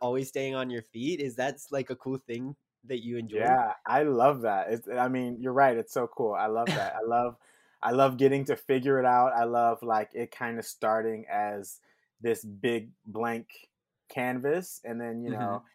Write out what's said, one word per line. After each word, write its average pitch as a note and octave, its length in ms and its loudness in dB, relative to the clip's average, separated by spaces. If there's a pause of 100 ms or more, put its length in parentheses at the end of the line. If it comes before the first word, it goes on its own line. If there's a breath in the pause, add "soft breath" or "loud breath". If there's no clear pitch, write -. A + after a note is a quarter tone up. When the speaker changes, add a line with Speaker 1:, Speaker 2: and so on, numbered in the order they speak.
Speaker 1:
always B2+ 260 -2
staying C3+ 260 -4
on C3 160 -4
your A#2+ 120 -6
feet? C#3+ 400 -6
Is B2 160 -6
that, C3 220 -2 (120)
like, C#3 180 -4
a B2+ 60 -4
cool C3+ 220 -6
thing B2+ 400 -8 (260)
that A#2+ 200 -6
you A#2+ 140 -6
enjoy? G#2+ 220 -4
Speaker 2:
Yeah, A#2+ 340 4 (120)
I C#3 180 4
love C3+ 380 4
that. G2+ 280 0
It's, A#2 200 -4
I B2 180 0
mean, B2 320 -4
you're B2+ 140 -4
right. C3 240 6
It's - 160 -6
so B2 140 0
cool. A2 260 -2
I G2+ 140 0
love A#2 260 0
that. G2 200 -2
Speaker 1:
<laughs> A2 80 -6
Speaker 2:
I A2+ 60 -4
love, A#2+ 300 0 (440 soft breath)
I - 100 0
love C3 260 4
getting C3+ 280 4
to C#3+ 120 0
figure C3+ 420 2
it B2+ 60 2
out. B2 260 6
I A#2 140 2
love, A#2 360 2
like, A2 320 0
it A#2 180 -6
kinda A#2 320 -6
starting A2 680 -2
as G#2 480 -4 (400)
this A2+ 240 -2
big A2 480 -4 (140)
blank A#2 420 -4 (640)
canvas, C3+ 760 -2
and A#2 160 -8
then, A#2 240 -6
you A#2+ 60 -6
Speaker 1:
Mm-hmm. - 20 -4
Speaker 2:
know, G#2 320 -4 (120)